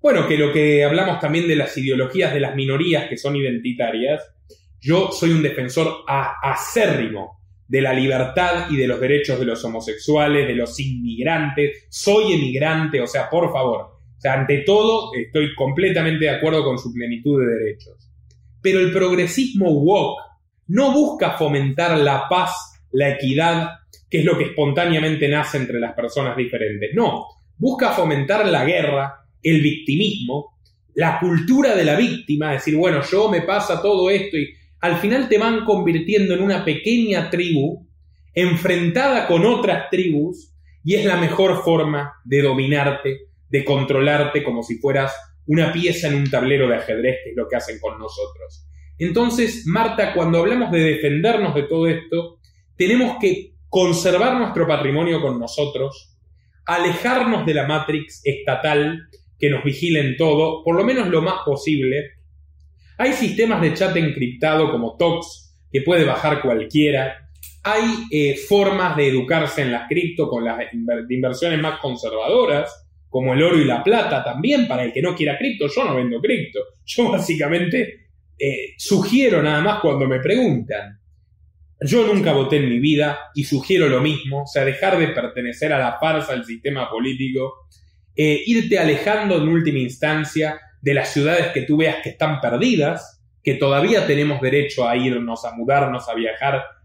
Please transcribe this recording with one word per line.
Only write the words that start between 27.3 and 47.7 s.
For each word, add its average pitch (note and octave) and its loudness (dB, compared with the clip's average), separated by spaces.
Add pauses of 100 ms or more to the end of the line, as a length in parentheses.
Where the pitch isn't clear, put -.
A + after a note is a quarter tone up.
busca B3 0
fomentar E3 0
la C#3+ 2
guerra, C#3+ -2 (180)
el D#3+ 4
victimismo, D3 -2 (380)
la D#3+ 0
cultura G#3 2
de F3 2
la D3+ 2
víctima, D3+ -2
decir, D3+ -2
"Bueno, D#3+ 2
yo G#3 2
me F3 0
pasa F3+ -2
todo F#3+ 2
esto", G3 0
y C#3+ -4 (320)
al F3 0
final A#3+ 0
te G#3 4
van A3 0
convirtiendo F3+ 2
en F3+ 0
una G3 0
pequeña G3 0
tribu E3+ -2 (480)
enfrentada F3+ 2
con E3+ 4
otras G#3+ 2
tribus, E3+ -2 (300)
y F3 2
es G3+ 0
la F3+ 2
mejor F3+ 2
forma D3+ 0 (100)
de C#3 2
dominarte, C#3 0 (220)
de C3+ 0
controlarte C#3+ 2
como A#2 -4
si A#2 -8
fueras C3+ 0 (320)
una D#3+ 2
pieza E3+ -2
en C#3+ 0
un C#3 0
tablero C3 2
de A#2+ 2
ajedrez, A#2 -2
que A2 -12
es - -10
lo A#2 -4
que B2 -4
hacen A2+ -6